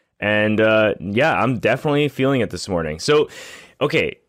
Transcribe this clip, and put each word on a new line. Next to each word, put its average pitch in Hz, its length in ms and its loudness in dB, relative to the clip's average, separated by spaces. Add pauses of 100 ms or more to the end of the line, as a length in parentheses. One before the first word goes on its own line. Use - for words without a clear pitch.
(200)
And, 107 400 2
uh, 110 400 4
yeah, 107 400 0
I'm 117 200 0
definitely 143 500 0
feeling 131 320 0
it 90 80 -2
this - 180 -10
morning. 80 300 -4
So, 147 320 2 (500)
okay, 143 380 -2 (120)